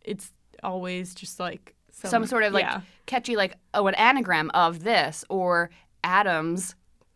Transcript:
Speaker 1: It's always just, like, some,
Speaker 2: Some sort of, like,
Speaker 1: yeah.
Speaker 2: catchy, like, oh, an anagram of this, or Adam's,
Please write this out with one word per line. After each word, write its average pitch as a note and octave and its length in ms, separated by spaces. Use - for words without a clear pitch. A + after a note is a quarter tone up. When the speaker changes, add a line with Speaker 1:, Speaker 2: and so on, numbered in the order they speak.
Speaker 1:
It's - 280
always F3+ 500
just, - 260
like, F3 360
some, - 180
Speaker 2:
Some A3+ 160
sort A3+ 180
of, G#3 100
like, G3 120
Speaker 1:
yeah. - 160
Speaker 2:
catchy, B3 300
like, F#3+ 200
oh, G3+ 120
an F#3+ 80
anagram G3+ 600
of E3+ 280
this, F3 460
or F3+ 400
Adam's, F3+ 720